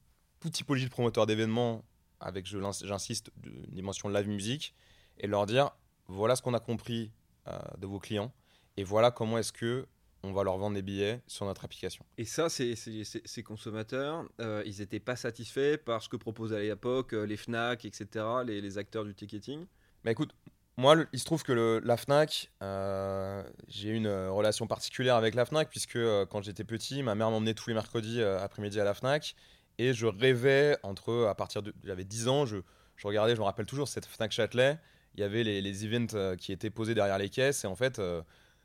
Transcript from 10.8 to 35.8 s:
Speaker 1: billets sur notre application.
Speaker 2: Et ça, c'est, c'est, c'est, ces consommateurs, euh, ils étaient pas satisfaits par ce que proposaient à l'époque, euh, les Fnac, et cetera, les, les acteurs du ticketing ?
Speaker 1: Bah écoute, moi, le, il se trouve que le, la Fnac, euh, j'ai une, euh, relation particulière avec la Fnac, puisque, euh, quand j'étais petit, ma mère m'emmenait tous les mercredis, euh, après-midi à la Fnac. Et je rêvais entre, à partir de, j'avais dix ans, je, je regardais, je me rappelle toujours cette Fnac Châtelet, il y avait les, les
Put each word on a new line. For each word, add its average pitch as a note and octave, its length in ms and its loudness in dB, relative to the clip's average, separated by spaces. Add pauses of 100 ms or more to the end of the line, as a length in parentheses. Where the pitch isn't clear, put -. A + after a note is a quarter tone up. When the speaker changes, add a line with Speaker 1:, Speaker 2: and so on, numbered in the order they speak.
Speaker 1:
billets G2+ 460 0
sur - 180 -6
notre F#2+ 180 -6
application. - 400 -10 (140)
Speaker 2:
Et A#2 60 -4
ça, D#3+ 240 0
c'est, A#2+ 260 -2
c'est, A2 300 -10
c'est, - 200 -10
ces - 200 -12
consommateurs, A#2+ 800 -6 (160)
euh, G#2+ 260 -4
ils G#2 160 -8
étaient G#2 160 -6
pas B2 160 -4
satisfaits C3+ 640 -2
par A2+ 260 -4
ce - 60 -14
que B2+ 80 -6
proposaient A2 400 -4
à G#2 40 -2
l'époque, A#2+ 540 -2
euh, G#2+ 80 0
les G#2 140 -2
Fnac, A#2 480 -4
et G#2 80 -8
cetera, A2 500 -4
les, G#2+ 180 -4
les G2+ 180 -6
acteurs G#2+ 260 -6
du G2+ 100 -8
ticketing ? G#2+ 500 -10 (400)
Speaker 1:
Bah A2+ 60 2
écoute, D3 240 0 (420)
moi, C#3 200 10
le, D#3+ 160 2
il B2 80 -4
se - 40 -6
trouve D#3+ 200 0
que C3+ 80 2
le, A2+ 320 4
la A#2 120 4
Fnac, D3 540 2 (120)
euh, G2 800 -4 (240)
j'ai G2+ 220 -6
une, A2 160 2
euh, F#2+ 260 0
relation G#2+ 340 4
particulière B2 480 2
avec A2 220 4
la B2 80 4
Fnac, D#3 260 0
puisque, - 240 -8
euh, A2 320 4
quand G#2 160 -4
j'étais G2+ 220 -8
petit, C3+ 400 -4
ma A2 100 2
mère A2 160 2
m'emmenait A2 240 2
tous - 140 -8
les A#2 60 -2
mercredis, A2+ 460 -2
euh, F#2+ 220 2
après-midi G#2 380 -4
à G2+ 40 4
la G2+ 100 4
Fnac. C#3+ 420 0 (420)
Et B2+ 140 4
je A2+ 140 0
rêvais C3 760 6
entre, A2+ 440 0
à G2 80 2
partir G2+ 280 -4
de, G2+ 100 -8 (120)
j'avais F#2+ 200 -6
dix A2+ 240 -2
ans, C#3 180 4
je, G#2+ 120 -4 (380)
je - 100 -8
regardais, G#2+ 280 4
je A2 60 0
me G#2 40 2
rappelle G2 220 0
toujours C#3 220 -4
cette - 180 -8
Fnac - 260 -4
Châtelet, B2+ 460 4 (360)
il F#2+ 60 -10
y - 20 2
avait G#2 220 0
les, G#2 160 0
les G2 240 -4